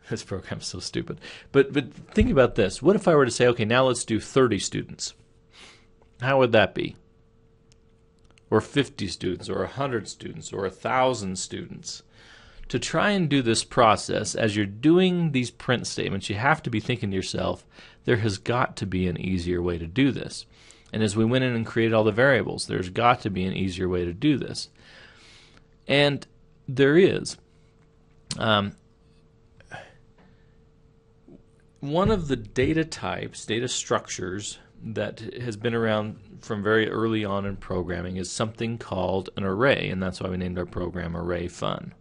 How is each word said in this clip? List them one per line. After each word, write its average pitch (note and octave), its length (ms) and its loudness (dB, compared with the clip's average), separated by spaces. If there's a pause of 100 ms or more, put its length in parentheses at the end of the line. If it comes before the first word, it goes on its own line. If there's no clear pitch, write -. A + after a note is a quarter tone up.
This A2+ 140 -6
program's - 440 -10
so F#2 120 -10
stupid. - 400 -8 (320)
But, C3+ 220 4
but C3+ 200 -2
think - 360 0
about C3+ 240 6
this. F#2+ 280 0
What F3 140 6
if - 120 0
I E3+ 80 6
were C#3+ 100 6
to A#2 60 -2
say, B2 160 4
"Okay, A#2+ 180 2
now B2 200 4
let's B2+ 200 0
do A2 140 0
thirty A#2+ 400 2
students"? - 560 -8 (1040)
How C3+ 160 2
would B2+ 140 4
that G#2+ 240 6
be? - 200 -6 (1600)
Or G#2+ 100 4
fifty - 460 -4
students, F2+ 420 -6
or F#2+ 140 -2
a F2+ 40 -4
hundred B2 400 -4
students, - 460 -14
or G2+ 120 -4
a F2+ 40 -4
thousand A#2 720 0
students? - 640 -12 (640)
To - 100 -4
try F#3+ 340 0
and F#3+ 160 2
do C#3 140 4
this A2+ 220 2
process, G#2 720 2
as G#2+ 200 0
you're G#2 120 2
doing E3+ 640 4
these B2+ 180 0
print - 380 -4
statements, - 420 -4
you G2+ 60 -2
have C#3 280 2
to C#3+ 60 -4
be A2+ 100 0
thinking A2+ 300 -2
to G2 60 -4
yourself, F#2 500 -4 (400)
"There B2 120 4
has G#2 200 0
got - 400 -2
to - 80 -4
be F#2 220 0
an F2 120 -2
easier F2 420 -2
way F2 180 -2
to E2 80 -8
do B2 240 2
this." - 340 -10 (460)
And A2 100 -2
as G#2+ 160 0
we A2 80 4
went B2+ 200 2
in B2 100 0
and A2+ 100 -2
created A2+ 300 2
all A2 80 4
the G#2+ 80 4
variables, A2+ 560 2
"There's G2 220 -4
got A#2+ 320 4
to G#2+ 100 -4
be F#2 140 -2
an F#2+ 80 -2
easier F#2 360 -2
way F2+ 160 0
to F2 80 -4
do D3 240 2
this." - 320 -8 (1160)
And C#3+ 400 2 (400)
there C#3 280 6
is. - 420 4 (1000)
Um, G#2 360 2 (3000)
one E3+ 320 2
of F3 180 0
the C3 80 0
data C3+ 480 0
types, F#2+ 600 -8
data A#2 220 -2
structures, - 880 -4 (240)
that A2 380 -6
has A2+ 380 -8
been A2+ 160 -2
around A2 440 0 (220)
from G#2 240 -6
very A2 260 4
early A2 360 0
on G2 200 -2
in G2+ 120 -4
programming F2+ 580 -4
is F#2 160 -6
something A2+ 460 -4
called F#2 580 -2
an G2 80 -4
array, G2 460 2
and F#2 120 -4
that's F#2 200 -4
why F#2 80 -4
we F#2 80 -4
named F2+ 200 -4
our F2 80 -4
program E2+ 520 -6
Array F2 320 -4
Fun. - 520 -6